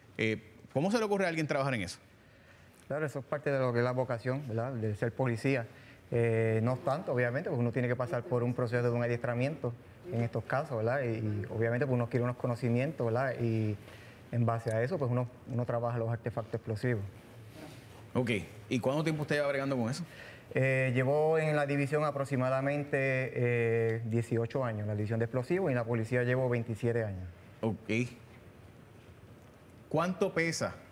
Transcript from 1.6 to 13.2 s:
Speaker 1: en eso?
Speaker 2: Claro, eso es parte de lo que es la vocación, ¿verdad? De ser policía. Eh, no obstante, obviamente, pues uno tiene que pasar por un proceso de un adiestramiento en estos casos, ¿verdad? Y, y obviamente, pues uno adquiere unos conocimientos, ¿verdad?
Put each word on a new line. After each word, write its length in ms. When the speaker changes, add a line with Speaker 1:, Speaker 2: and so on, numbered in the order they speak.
Speaker 1:
en 80
eso? 160
Speaker 2:
Claro, 180
eso 140
es 40
parte 260
de 80
lo 140
que 60
es 60
la 80
vocación, 560
¿verdad? 240
De 240
ser 180
policía. 520
Eh, 520
no 120
obstante, 360
obviamente, 380
pues 100
uno 140
tiene 160
que 80
pasar 280
por 180
un 100
proceso 300
de 80
un 120
adiestramiento 680
en 100
estos 220
casos, 320
¿verdad? 260
Y, 40
y 400
obviamente, 300
pues 80
uno 100
adquiere 200
unos 120
conocimientos, 680
¿verdad? 340